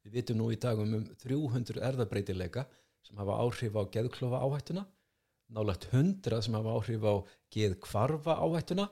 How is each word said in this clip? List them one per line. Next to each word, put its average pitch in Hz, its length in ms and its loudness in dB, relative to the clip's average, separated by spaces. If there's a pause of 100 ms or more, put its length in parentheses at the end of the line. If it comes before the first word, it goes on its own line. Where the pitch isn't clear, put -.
Við 104 140 -6
vitum 117 200 -2
nú 113 140 2
í 110 80 -2
dag 117 180 0
um, 107 200 0
um 110 60 -2 (140)
þrjú 131 200 -2 (120)
hundruð 117 380 -2
erfðabreytileika 101 800 -2 (360)
sem 104 160 -14
hafa 101 240 0
áhrif 110 320 -2
á 107 160 2
geðklofa 123 540 -2
áhættuna, 147 380 -4 (720)
nálægt 104 380 0
hundrað 131 540 2
sem 113 100 0
hafa 110 220 0
áhrif 110 260 -2
á 104 120 6 (360)
geðhvarfa 131 880 2
áhættuna. 170 520 2